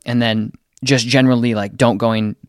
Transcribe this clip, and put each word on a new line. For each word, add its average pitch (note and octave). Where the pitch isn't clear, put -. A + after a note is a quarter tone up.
And A#2+
then A2
just B2+
generally, B2
like, G2+
don't A#2
going, A2